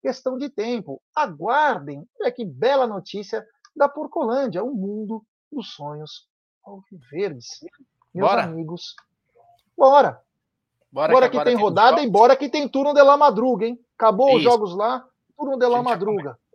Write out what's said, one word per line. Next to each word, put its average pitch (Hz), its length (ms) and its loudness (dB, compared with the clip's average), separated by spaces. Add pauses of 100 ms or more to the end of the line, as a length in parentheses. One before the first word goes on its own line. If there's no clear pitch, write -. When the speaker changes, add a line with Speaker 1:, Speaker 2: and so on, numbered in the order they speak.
Speaker 1:
Questão 262 360 -6
de 277 120 -10
tempo. 214 520 -10 (140)
Aguardem. 190 920 -4 (140)
Olha 247 100 -2
que 240 140 -10
bela 247 400 0
notícia 208 580 -10 (320)
da 277 140 2
Porcolândia, 262 760 -6
o 277 100 -8
mundo 214 520 -10 (260)
dos 262 220 -14
sonhos 151 540 -16 (360)
alviverdes. 170 840 -12 (680)
Meus 170 160 0
Speaker 2:
Bora. - 140 0
Speaker 1:
amigos, 165 520 -12 (800)
bora. 269 460 4 (680)
Speaker 2:
Bora 151 200 -2
Speaker 1:
Bora 254 140 6
Speaker 2:
que 240 60 -2
Speaker 1:
que 247 60 -4
Speaker 2:
agora - 120 0
Speaker 1:
tem 240 80 0
Speaker 2:
temos 208 120 0
Speaker 1:
rodada 226 280 4
Speaker 2:
jogos. 294 80 -2
Speaker 1:
e 233 40 -4
bora 233 280 6
que 277 120 -6
tem 294 200 -4
turno 277 240 -2
de 285 80 6
la 285 160 8
madruga, 240 480 2
hein? 240 140 -8 (180)
Acabou 233 380 4
os - 60 2
Speaker 2:
Isso. - 20 -2
Speaker 1:
jogos 208 320 2
lá, 240 280 -4 (340)
turno 277 200 -6
de 247 80 0
la 240 100 2
Speaker 2:
A - 40 0
gente 247 60 -4
já 247 40 -2
Speaker 1:
madruga. 202 320 -4
Speaker 2:
começa. 143 180 -14 (160)